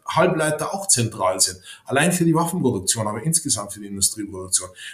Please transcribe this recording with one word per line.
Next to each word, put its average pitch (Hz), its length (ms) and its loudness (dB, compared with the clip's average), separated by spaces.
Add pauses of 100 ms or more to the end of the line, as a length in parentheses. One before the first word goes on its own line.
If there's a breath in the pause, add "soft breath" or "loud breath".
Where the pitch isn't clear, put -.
Halbleiter 156 680 2
auch - 140 -6
zentral 98 520 2
sind. 90 200 0 (240 loud breath)
Allein 147 300 2
für 170 120 2
die 160 100 6
Waffenproduktion, 123 720 0
aber 110 160 -4
insgesamt 113 500 -2
für 104 60 -12
die 101 80 -12
Industrieproduktion. 98 840 -2 (240 loud breath)